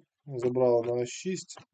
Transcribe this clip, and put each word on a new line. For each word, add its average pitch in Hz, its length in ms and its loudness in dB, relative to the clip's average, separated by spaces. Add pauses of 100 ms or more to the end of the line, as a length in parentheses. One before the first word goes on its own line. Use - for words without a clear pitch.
(260)
забрали 123 640 2
на 120 60 -2
А 120 120 0
шість, - 540 -8 (140)